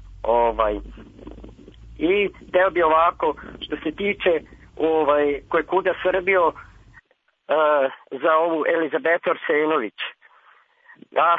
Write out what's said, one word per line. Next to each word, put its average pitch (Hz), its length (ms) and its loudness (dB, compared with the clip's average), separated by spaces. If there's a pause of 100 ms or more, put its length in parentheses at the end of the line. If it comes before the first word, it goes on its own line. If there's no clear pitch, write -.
(240)
Ovaj. 110 560 2 (1160)
I 190 320 0 (220)
teo 185 180 4
bi 170 140 -2
ovako, 160 520 2 (260)
što - 160 -10
se 156 140 -6
tiče, 196 500 -2 (360)
ovaj, 147 600 2 (100)
ko 170 80 0
je 156 60 0
kuda 185 300 -2 (100)
Srbio, 185 480 2
e, - 20 -6 (1700)
za 160 120 2
ovu 160 320 0
Elizabetu 165 640 -2
Arsenović. 151 680 -2 (1120)
Ja 165 280 2